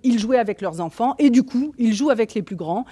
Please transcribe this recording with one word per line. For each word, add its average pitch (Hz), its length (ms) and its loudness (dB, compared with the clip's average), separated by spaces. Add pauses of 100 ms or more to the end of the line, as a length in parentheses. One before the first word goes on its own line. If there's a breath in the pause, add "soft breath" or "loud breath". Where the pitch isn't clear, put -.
ils 240 160 2
jouaient 240 200 2
avec 208 220 -2
leurs 175 200 -6
enfants, 226 380 -2
et 285 120 6
du 254 140 4
coup, 269 340 -4
ils 226 160 2
jouent 277 160 0
avec 220 240 0
les 208 80 -4
plus 185 140 -10
grands, 175 360 -6